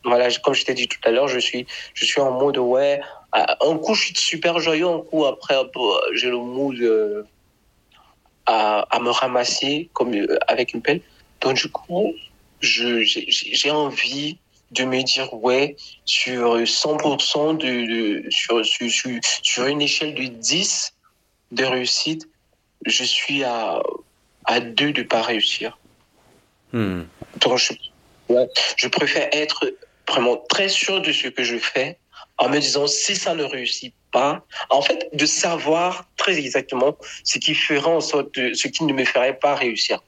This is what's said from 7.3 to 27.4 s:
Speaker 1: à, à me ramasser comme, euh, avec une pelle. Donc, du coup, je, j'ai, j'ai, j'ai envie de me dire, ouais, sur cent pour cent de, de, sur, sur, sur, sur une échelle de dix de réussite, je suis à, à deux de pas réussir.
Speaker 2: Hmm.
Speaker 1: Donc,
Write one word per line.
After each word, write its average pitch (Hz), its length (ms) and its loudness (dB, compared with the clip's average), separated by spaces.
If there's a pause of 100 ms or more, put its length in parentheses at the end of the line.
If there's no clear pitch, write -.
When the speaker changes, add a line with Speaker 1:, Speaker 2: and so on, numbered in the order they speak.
Speaker 1:
à, 110 360 2 (120)
à 139 60 0
me 120 100 0
ramasser 131 840 0
comme, 123 200 0
euh, 101 240 2 (100)
avec - 260 0
une - 80 -6
pelle. 165 200 0 (400)
Donc, 131 140 2
du 151 140 -2
coup, 208 440 -2 (460)
je, 120 440 0
j'ai, 110 260 0
j'ai, - 260 -2
j'ai 147 160 2
envie 147 680 -2 (340)
de 127 120 -2
me 131 200 0
dire, 131 380 0
ouais, 135 340 2 (300)
sur 120 640 2
cent 151 300 0
pour 143 240 0
cent 151 320 2
de, 117 720 0
de, - 60 -10
sur, 117 360 2
sur, - 240 0
sur, 127 220 -2 (300)
sur - 260 0
une 147 140 0
échelle 147 340 -2
de 131 100 -4
dix 123 680 -2 (580)
de 127 120 -2
réussite, 127 640 -2 (580)
je - 200 0
suis 139 380 0
à, 113 380 -2 (640)
à - 140 2
deux 143 320 0
de 131 120 -2
pas 113 180 2
réussir. - 560 -2 (960)
Speaker 2:
Hmm. 95 300 -2 (360)
Speaker 1:
Donc, 123 200 2